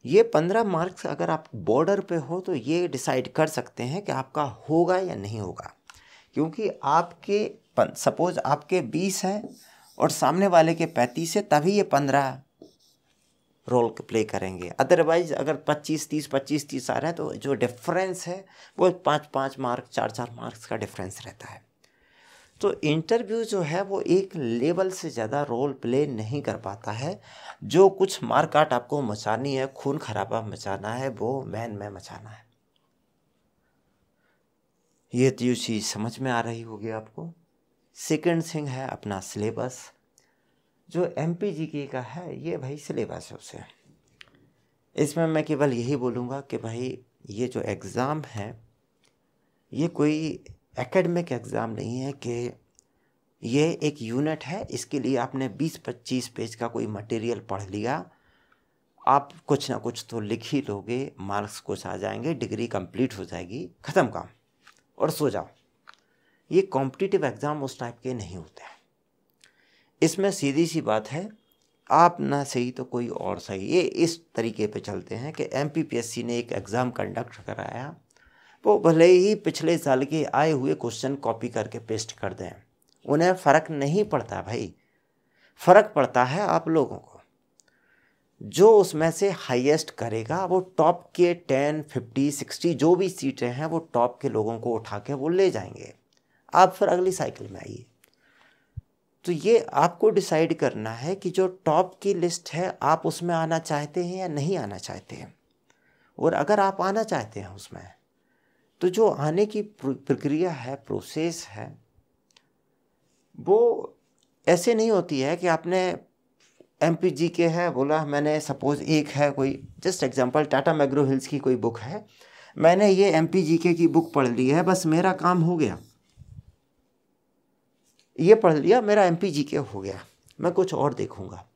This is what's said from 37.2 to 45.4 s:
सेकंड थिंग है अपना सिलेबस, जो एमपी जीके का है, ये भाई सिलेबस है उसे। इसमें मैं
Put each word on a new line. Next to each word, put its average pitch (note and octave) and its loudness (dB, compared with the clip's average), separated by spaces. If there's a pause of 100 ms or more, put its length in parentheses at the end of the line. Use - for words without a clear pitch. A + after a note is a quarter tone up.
सेकंड D#3+ 0
थिंग D3+ -8
है C3 -8
अपना G2 -8
सिलेबस, A2 -6 (1000)
जो E3+ -4
एमपी F3 -2
जीके D3+ -8
का C3 -6
है, C3 -12
ये E3+ -6
भाई C#3 -8
सिलेबस F2 -8
है - -18
उसे। - -18 (1400)
इसमें D#3+ 0
मैं D#3 0